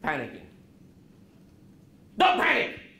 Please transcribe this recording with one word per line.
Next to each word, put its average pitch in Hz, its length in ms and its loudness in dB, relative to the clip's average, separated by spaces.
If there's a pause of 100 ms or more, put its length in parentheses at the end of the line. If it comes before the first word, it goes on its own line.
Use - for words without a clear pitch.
panicking? 127 420 -8 (1700)
Don't 359 220 4
panic! - 400 0 (200)